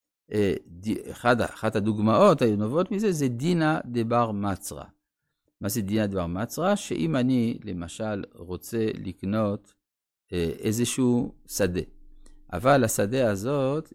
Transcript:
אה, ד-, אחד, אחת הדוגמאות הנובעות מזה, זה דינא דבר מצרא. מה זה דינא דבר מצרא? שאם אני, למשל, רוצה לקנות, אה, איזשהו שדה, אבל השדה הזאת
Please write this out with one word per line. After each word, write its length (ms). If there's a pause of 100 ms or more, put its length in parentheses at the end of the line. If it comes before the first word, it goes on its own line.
(320)
אה, 220 (120)
ד-, 440
אחד, 300
אחת 360
הדוגמאות 680
הנובעות 480
מזה, 220
זה 160
דינא 560
דבר 480
מצרא. 520 (760)
מה 80
זה 140
דינא 240
דבר 200
מצרא? 500
שאם 400
אני, 480
למשל, 600 (100)
רוצה 600
לקנות, 800 (580)
אה, 260
איזשהו 760 (120)
שדה, 340 (720)
אבל 320
השדה 460
הזאת 640